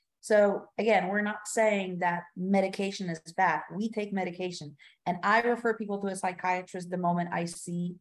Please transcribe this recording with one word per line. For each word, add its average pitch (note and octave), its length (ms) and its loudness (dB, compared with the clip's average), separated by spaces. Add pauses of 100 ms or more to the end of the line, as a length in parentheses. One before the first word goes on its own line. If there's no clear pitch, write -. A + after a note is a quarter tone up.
(240)
So G#3 540 4
again, G3+ 300 4
we're G3+ 140 0
not G#3 260 -4
saying G3+ 520 2
that F3 260 0 (120)
medication F#3+ 720 0
is E3 240 -8
bad. - 300 2 (100)
We G#3+ 160 -4
take G#3 240 -6
medication, F3+ 640 -6 (300)
and F#3 160 -2
I G#3+ 180 6
refer A#3 340 0
people G3+ 240 -6
to G3 100 -2
a F#3+ 60 -6
psychiatrist F3+ 760 -4
the F3+ 60 -2
moment F3 360 0
I E3+ 120 0
see F3 560 -6